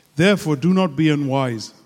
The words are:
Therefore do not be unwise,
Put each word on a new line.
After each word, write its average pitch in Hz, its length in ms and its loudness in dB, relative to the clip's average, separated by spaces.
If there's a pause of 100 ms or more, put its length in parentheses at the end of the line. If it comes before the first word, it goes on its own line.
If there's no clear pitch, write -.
(160)
Therefore 165 400 2
do 160 180 0
not 185 220 0
be 156 140 2
unwise, 135 640 -4 (120)